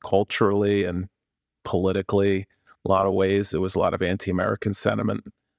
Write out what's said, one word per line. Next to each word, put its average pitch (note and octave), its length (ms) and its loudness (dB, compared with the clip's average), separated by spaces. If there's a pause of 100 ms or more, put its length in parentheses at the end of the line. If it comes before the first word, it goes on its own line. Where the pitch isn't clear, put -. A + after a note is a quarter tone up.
culturally G2+ 840 2
and F2+ 240 -4 (560)
politically. F#2+ 840 0 (380)
A - 40 -2
lot F#2+ 180 4
of F#2+ 60 2
ways, F#2+ 380 2
there D#2 100 -2
was F#2 140 -2
a F2+ 60 0
lot F2+ 140 2
of F#2+ 60 -4
anti-American F#2+ 720 -2
sentiment G#2+ 520 -4 (340)